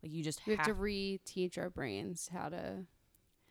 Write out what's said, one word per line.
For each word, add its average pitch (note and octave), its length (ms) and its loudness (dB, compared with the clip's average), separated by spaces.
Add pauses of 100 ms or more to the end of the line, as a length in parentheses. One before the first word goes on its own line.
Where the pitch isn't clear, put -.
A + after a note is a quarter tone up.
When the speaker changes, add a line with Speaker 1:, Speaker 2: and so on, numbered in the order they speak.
Speaker 1:
Like, D#3 100 -8
you D#3+ 100 0
just D3+ 240 -2
Speaker 2:
We G#3+ 80 4
have D#3 120 6
to A3 60 6
Speaker 1:
have D#3+ 80 -2
Speaker 2:
reteach G3 800 0
our F3+ 120 0
brains C#3 600 -2
how F3 180 -2
to F#3 340 -4 (680)